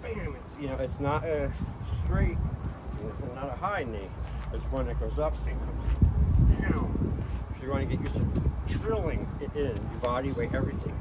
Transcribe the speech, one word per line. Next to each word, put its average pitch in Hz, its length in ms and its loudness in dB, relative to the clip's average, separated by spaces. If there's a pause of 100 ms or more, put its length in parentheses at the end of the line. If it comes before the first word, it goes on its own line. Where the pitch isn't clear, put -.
Bam! 208 400 -4
It's, - 160 -14
you 143 80 -4
know, 131 80 -4
it's 131 240 -2
not 143 240 2
a 147 280 0 (520)
straight, - 340 4 (720)
it's - 120 -8 (120)
not 139 160 -6
a 127 60 -4
high 185 300 -2
knee. 107 240 -6 (440)
It's - 120 -4
one 131 220 0
that 117 120 -2
goes 113 180 0
up 151 160 2 (140)
and - 120 -2
comes - 1000 6
down. - 640 0 (340)
So - 60 -10
you 131 80 -4
wanna 135 140 0
get 131 160 0
used - 140 -2
to - 280 2 (240)
drilling 214 600 0 (120)
it - 160 -6
in, 139 200 0
your - 260 -4
body 123 320 0
weight, 117 200 0
everything, - 480 -2